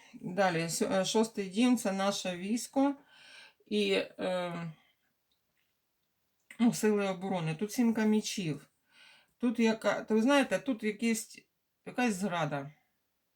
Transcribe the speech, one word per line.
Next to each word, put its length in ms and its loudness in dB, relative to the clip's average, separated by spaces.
Далі, 480 0
с-, 240 -2
е, 120 2
шостий 440 0
дім — 300 4
це 140 -2
наше 440 -2
військо 580 0
і, 240 0
е, 540 -4
ну, 160 4
сили 340 0
оборони. 460 -4
Тут 180 -6
сімка 340 2
мечів. 600 0
Тут 200 0
яка, 460 0
то 100 0
ви 80 4
знаєте, 360 4
тут 240 -6
якісь, 560 -2
якась 280 -2
зрада 560 -4